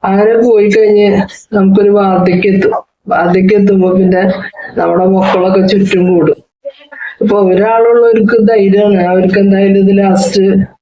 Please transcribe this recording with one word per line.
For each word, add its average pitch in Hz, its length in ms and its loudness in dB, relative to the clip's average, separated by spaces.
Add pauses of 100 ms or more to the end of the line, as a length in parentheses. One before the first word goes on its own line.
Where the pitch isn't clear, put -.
അങ്ങനെ 202 300 0
പോയി 233 360 2
കഴിഞ്ഞ് 208 520 2 (320)
നമുക്കൊരു 202 360 2
വാർദ്ധക്യം 190 680 0
എത്തും. 190 160 0 (360)
വാർദ്ധക്യം 185 540 0
എത്തുമ്പോ 190 280 2
പിന്നെ 185 420 0 (460)
നമ്മുടെ 170 280 -2
മക്കളൊക്കെ 190 640 0
ചുറ്റും 190 460 0
കൂടും. - 360 -2 (720)
ഇപ്പൊ 202 320 0
ഒരാളുള്ളവർക്ക് 226 960 2
ധൈര്യമാണ്, 202 540 2
അവർക്ക് 185 360 0
എന്തായാലും 196 380 2
ഇത് 196 200 2
ലാസ്റ്റ് 196 440 0 (400)